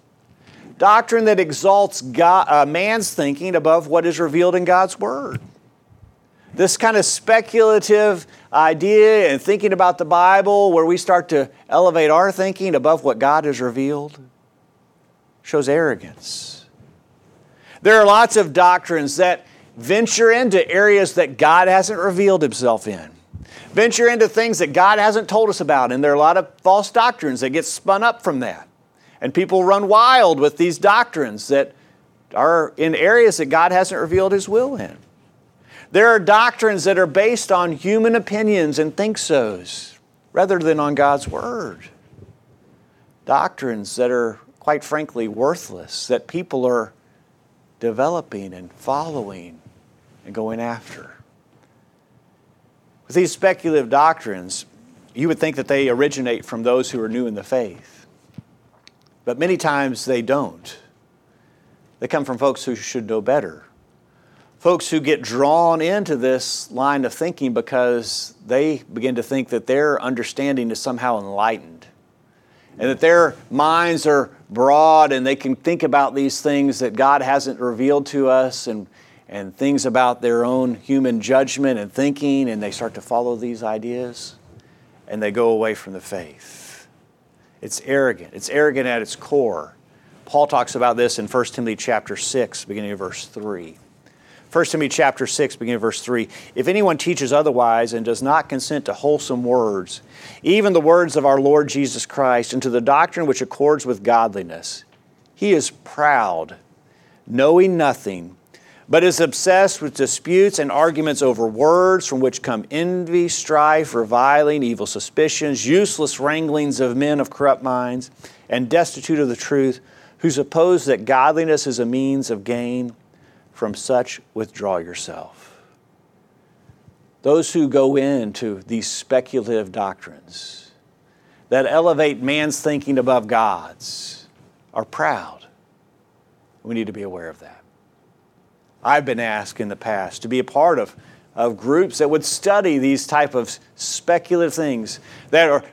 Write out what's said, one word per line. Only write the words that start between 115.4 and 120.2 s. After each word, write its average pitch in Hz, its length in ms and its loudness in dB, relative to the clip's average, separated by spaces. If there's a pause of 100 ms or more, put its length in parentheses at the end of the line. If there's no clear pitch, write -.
useless 156 540 0
wranglings 147 580 -2
of 123 180 0
men 147 220 0
of 135 100 -2
corrupt 135 360 0
minds, 127 440 -6 (400)
and 123 200 -4
destitute 160 500 -2
of 147 80 0
the 120 80 -2
truth, 135 460 -2 (380)
who 165 120 -2